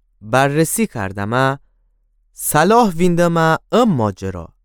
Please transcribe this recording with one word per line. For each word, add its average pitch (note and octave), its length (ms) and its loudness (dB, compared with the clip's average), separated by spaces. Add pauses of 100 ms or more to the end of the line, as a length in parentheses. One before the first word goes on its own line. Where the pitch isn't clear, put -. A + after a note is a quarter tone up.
(200)
بررسی C#3 680 0
کردمه، A2 720 -4 (760)
صلاح G3+ 580 2
ویندمه E3+ 680 0 (140)
ام A3 200 2
ماجرا F#2+ 600 -6 (100)